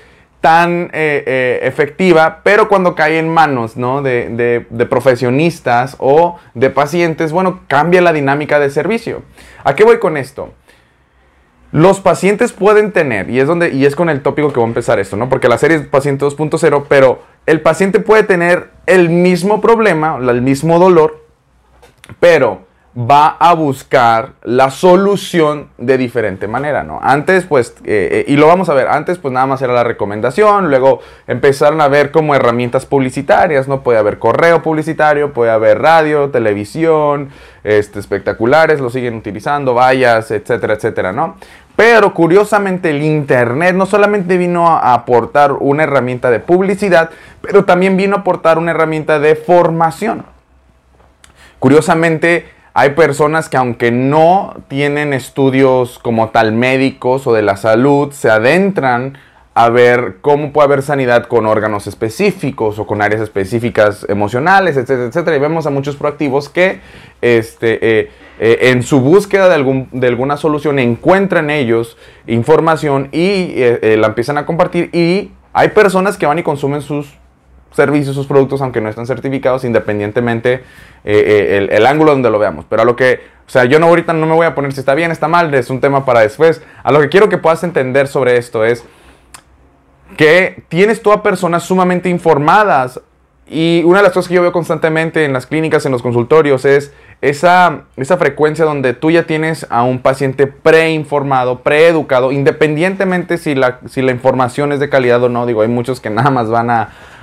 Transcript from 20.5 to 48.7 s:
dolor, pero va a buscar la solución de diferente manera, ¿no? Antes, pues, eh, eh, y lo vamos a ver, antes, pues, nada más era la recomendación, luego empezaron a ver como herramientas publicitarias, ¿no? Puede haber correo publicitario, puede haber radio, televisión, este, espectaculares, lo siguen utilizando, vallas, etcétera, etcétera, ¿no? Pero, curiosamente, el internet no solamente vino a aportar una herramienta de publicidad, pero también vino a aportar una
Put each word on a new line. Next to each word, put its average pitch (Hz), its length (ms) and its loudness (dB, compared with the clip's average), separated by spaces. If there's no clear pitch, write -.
dolor, 170 440 2
pero 131 480 2
va 139 300 2
a 165 240 2
buscar 131 880 0
la 131 280 0
solución 180 1080 0
de 127 220 0
diferente 107 500 -4
manera, 127 340 -4
¿no? 76 200 -12
Antes, 151 420 0
pues, 139 300 -2
eh, 95 260 -2
eh, 107 160 -2
y 143 100 0
lo 151 100 4
vamos 175 240 2
a - 20 0
ver, 127 160 0
antes, 180 300 -4
pues, 135 160 -8
nada 127 100 0
más 135 160 -4
era 123 140 -2
la 120 100 2
recomendación, 131 840 0
luego 131 300 2
empezaron 147 560 0
a 143 60 2
ver 139 220 2
como 151 240 0
herramientas 123 520 0
publicitarias, 139 800 0
¿no? 135 140 -4
Puede 120 160 0
haber 104 200 0
correo 160 440 2
publicitario, 151 720 -2
puede 117 160 0
haber 110 320 2
radio, 151 480 2
televisión, 143 960 -2
este, 104 340 0
espectaculares, 120 840 0
lo 123 80 -6
siguen 120 280 -6
utilizando, 131 580 -4
vallas, 123 560 2
etcétera, 110 420 -4
etcétera, 101 400 -4
¿no? 156 240 -6
Pero, 214 380 4
curiosamente, 185 760 0
el 147 140 -2
internet 147 720 0
no 190 80 0
solamente 202 540 0
vino 175 300 0
a 123 260 2
aportar 123 580 2
una 143 300 0
herramienta 127 480 -2
de 110 100 0
publicidad, 185 720 0
pero 190 240 2
también 185 320 2
vino 196 180 0
a 190 40 -2
aportar 165 360 0
una 165 140 -2